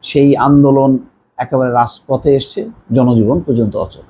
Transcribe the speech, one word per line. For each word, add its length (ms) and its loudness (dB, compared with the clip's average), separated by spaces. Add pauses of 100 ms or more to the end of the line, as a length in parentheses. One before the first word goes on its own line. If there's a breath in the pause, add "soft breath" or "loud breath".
সেই 340 2
আন্দোলন 600 2 (380)
একেবারে 360 -4
রাজপথে 640 -2
এসছে, 340 -6 (240)
জনজীবন 460 2
পর্যন্ত 360 -4
অচল। 340 -10